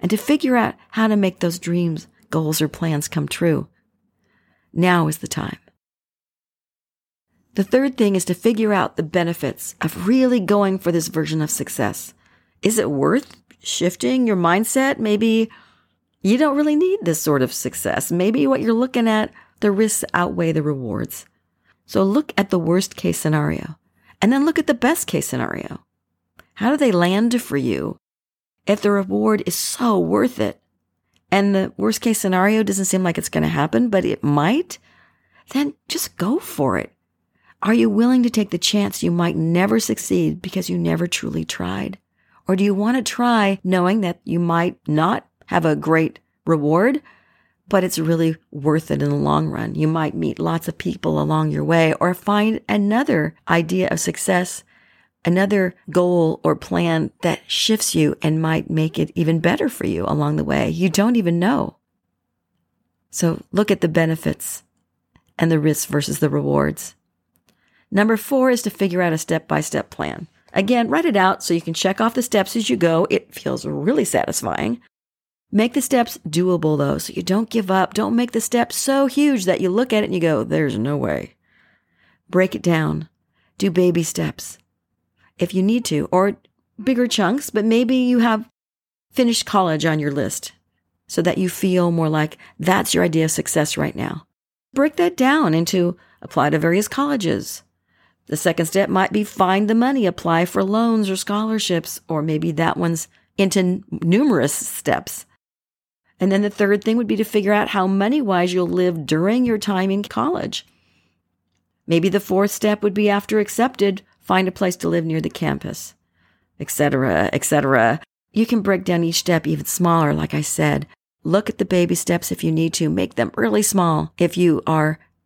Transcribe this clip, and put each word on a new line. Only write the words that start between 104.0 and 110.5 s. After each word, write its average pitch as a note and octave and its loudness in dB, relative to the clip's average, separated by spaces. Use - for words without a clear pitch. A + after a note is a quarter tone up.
steps. - -6
And F#3+ 2
then G3 2
the G3+ 0
third G3+ 0
thing A3 0
would A#3 0
be G#3+ 0
to G#3+ 0
figure G#3 0
out G#3 2
how F#3+ 0
money-wise G3 2
you'll F3+ 0
live F3 0
during G3+ 2
your A3+ 0
time F#3+ 0
in G3+ 0
college. - -4